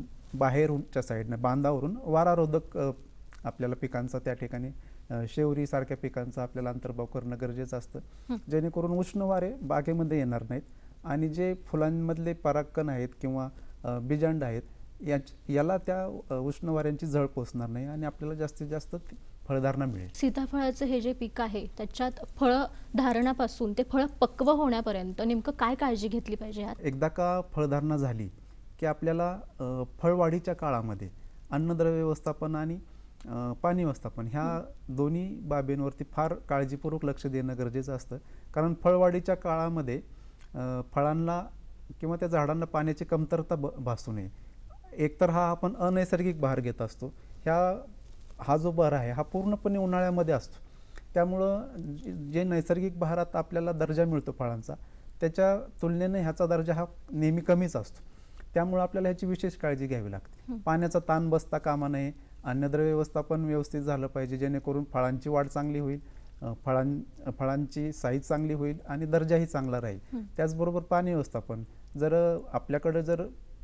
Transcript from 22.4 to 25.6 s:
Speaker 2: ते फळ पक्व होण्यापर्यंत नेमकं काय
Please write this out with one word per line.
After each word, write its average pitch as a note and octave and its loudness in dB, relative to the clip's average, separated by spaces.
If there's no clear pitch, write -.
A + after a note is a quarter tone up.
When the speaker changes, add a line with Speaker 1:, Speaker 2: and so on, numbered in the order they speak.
Speaker 2:
ते B3+ 2
फळ C4 4
पक्व C4 4
होण्यापर्यंत A3+ 2
नेमकं A#3 2
काय B3+ 2